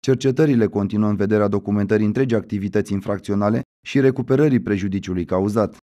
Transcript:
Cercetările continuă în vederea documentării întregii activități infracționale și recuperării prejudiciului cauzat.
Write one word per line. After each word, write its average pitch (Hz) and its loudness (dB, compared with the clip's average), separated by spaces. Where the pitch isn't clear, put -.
Cercetările 131 2
continuă 104 0
în 104 0
vederea 104 2
documentării 101 0
întregii 117 0
activități 101 -4
infracționale 101 -2
și - 0
recuperării 131 2
prejudiciului 95 -4
cauzat. 98 0